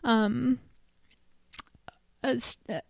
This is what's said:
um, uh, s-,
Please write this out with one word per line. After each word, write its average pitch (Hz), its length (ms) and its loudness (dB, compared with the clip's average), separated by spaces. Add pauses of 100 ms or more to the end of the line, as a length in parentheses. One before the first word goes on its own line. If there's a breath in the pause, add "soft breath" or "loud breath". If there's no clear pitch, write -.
um, 240 560 2 (1700)
uh, 269 40 2
s-, 247 280 -2 (340)